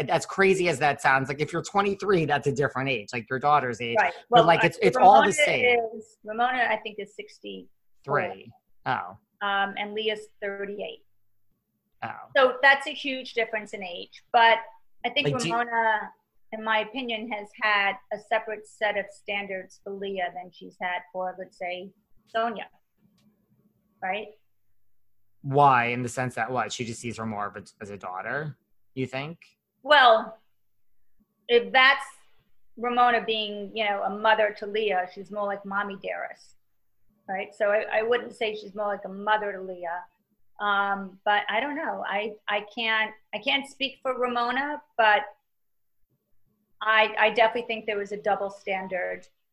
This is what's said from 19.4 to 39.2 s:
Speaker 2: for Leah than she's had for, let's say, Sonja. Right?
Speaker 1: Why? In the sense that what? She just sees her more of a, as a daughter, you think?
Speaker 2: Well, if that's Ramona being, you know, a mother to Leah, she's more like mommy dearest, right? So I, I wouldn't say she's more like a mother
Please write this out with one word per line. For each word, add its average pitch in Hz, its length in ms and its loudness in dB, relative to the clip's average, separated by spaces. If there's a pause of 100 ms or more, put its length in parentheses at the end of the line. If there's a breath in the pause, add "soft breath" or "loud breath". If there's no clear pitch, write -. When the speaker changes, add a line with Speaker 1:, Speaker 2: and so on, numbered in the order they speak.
Speaker 2:
for 202 100 -10
Leah 190 420 -6
than 180 160 -16
she's 185 300 -20
had 180 180 -4 (140)
for, 185 260 -6
let's 185 180 -16
say, 180 340 -10 (440)
Sonja. 226 300 -4 (1400)
Right? 196 260 -6 (1160)
Speaker 1:
Why? 135 440 4
In 123 160 -4
the 120 60 -6
sense 127 260 -6
that 120 160 -4
what? 117 220 -4
She 127 100 -6
just 113 160 -10
sees 113 180 -8
her 113 80 -8
more 104 220 -6
of 98 80 -12
a, 101 80 -14 (180)
as 101 80 -14
a 101 80 -12
daughter, 110 600 -8 (380)
you 131 120 -4
think? 143 300 -10 (440)
Speaker 2:
Well, 254 560 6 (1120)
if 233 240 4
that's 262 340 6 (720)
Ramona 240 500 2
being, 208 480 -4
you 214 120 -2
know, 202 180 -2
a 196 60 -2
mother 214 500 2
to 214 60 -10
Leah, 202 500 -2
she's 185 160 -16
more 208 140 -6
like 202 200 -6
mommy 196 360 -6
dearest, - 540 -12 (720)
right? 196 260 -6
So 208 140 0
I, 214 160 2 (140)
I - 20 0
wouldn't 233 340 -2
say 214 200 -4
she's 196 200 -14
more 208 120 -4
like 202 180 -6
a 190 40 -10
mother 202 440 -2